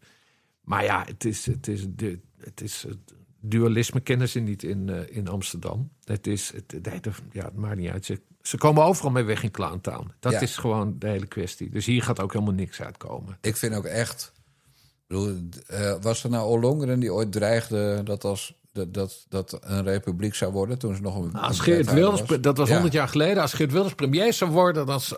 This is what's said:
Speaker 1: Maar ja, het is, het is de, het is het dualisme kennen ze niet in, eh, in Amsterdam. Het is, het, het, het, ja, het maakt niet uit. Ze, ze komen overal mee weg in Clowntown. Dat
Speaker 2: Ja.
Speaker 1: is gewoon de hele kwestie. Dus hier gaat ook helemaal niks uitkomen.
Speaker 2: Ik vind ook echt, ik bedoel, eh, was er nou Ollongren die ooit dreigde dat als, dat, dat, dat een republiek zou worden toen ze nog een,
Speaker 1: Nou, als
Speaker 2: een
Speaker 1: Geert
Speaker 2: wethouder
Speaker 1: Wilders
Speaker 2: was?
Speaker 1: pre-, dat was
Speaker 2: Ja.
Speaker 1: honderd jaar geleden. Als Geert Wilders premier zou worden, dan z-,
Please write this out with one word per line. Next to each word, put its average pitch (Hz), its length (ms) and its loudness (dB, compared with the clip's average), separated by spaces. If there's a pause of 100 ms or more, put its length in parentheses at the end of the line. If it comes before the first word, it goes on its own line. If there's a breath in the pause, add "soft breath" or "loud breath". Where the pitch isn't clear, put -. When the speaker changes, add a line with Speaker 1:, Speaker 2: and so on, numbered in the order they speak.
(600 soft breath)
Speaker 1:
Maar 101 240 -2
ja, 98 220 2
het - 180 -8
is, 107 220 -4
het - 220 -4
is 101 180 -4 (100)
de, 92 220 -6 (200)
het - 220 -18
is - 280 -10
het - 260 -14 (260)
dualisme 113 600 2
kennen 127 280 2
ze - 120 -4
niet 104 220 -4
in, 95 260 -4
eh, 90 280 -6
in 101 120 -4
Amsterdam. 90 640 -6 (140)
Het 104 220 -4
is, 101 280 -4
het, - 180 -16
het, 90 320 -10
het, - 40 -6 (240)
ja, 95 120 -8
het - 120 -12
maakt 104 200 -4
niet 87 140 -4
uit. 95 140 -6
Ze, 104 160 -6 (220)
ze - 160 -4
komen 151 260 8
overal 170 260 2
mee 123 140 2
weg 107 180 -2
in 110 80 -2
Clowntown. 92 680 -6
Dat 123 120 2
Speaker 2:
Ja. 107 80 0
Speaker 1:
is 120 160 -2
gewoon 107 420 0
de 104 100 -4
hele 98 180 -2
kwestie. - 440 -8
Dus 107 160 -4
hier 120 160 2
gaat - 180 0
ook 95 120 -4
helemaal 104 220 0
niks 92 280 -4
uitkomen. - 580 -12
Speaker 2:
Ik 107 160 -2
vind 110 180 -4
ook 101 100 -4
echt, - 500 -6
ik - 720 -20
bedoel, 98 300 -2 (300)
eh, 101 340 -2
was 113 240 0
er 120 60 -2
nou 113 180 0
Ollongren 127 520 2
die 113 120 2
ooit 104 200 0
dreigde 104 720 2
dat 101 200 -4
als, 98 340 -4 (140)
dat, 92 220 -6
dat, 98 340 -6
dat 95 320 -6
een 98 220 -2
republiek 98 520 0
zou 95 180 -2
worden 101 260 0
toen 107 180 -2
ze 98 60 -6
nog 95 140 -4
een, 87 160 -4
Speaker 1:
Nou, - 140 -4
als - 120 2
Speaker 2:
een - 60 -2
Speaker 1:
Geert 170 120 8
Speaker 2:
wethouder 143 280 6
Speaker 1:
Wilders 196 160 4
Speaker 2:
was? 113 100 -2
Speaker 1:
pre-, 147 100 4
dat 135 160 4
was 143 120 4
Speaker 2:
Ja. - 60 8
Speaker 1:
honderd 170 200 4
jaar 143 140 4
geleden. 165 340 4
Als 147 100 0
Geert 147 200 2
Wilders 190 220 2
premier 156 380 4
zou 180 180 2
worden, 160 360 6
dan 139 140 0
z-, - 180 -4